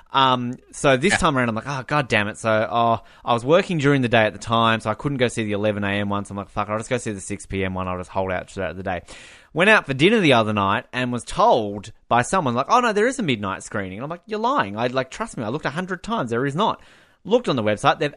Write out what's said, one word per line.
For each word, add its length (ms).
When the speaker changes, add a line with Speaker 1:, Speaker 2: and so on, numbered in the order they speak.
Speaker 1:
Um, 420
so 260
this 180
Speaker 2:
Yeah. 40
Speaker 1:
time 180
around, 120
I'm 80
like, 100
"Oh, 200
God 220
damn 200
it." 100
So, 320
oh, 300
I 100
was 100
working 340
during 240
the 60
day 180
at 60
the 60
time, 420
so 100
I 40
couldn't 240
go 80
see 180
the 80
eleven 300
A 80
M 180
one, 160
so 80
I'm 60
like, 120
"Fuck, 180
I'll 100
just 100
go 100
see 120
the 100
six 260
P 180
M 100
one. 140
I'll 100
just 120
hold 200
out 180
throughout 280
the 80
day." 180
Went 180
out 160
for 80
dinner 260
the 140
other 180
night 400
and 180
was 140
told 640
by 140
someone, 320
like, 140
"Oh, 100
no, 140
there 160
is 100
a 60
midnight 400
screening." 340
And 60
I'm 60
like, 140
"You're 140
lying. 380
I, 100
like, 240
trust 260
me, 60
I 60
looked 180
a 40
hundred 340
times. 260
There 160
is 80
not." 260
Looked 240
on 80
the 80
website. 340
They've 180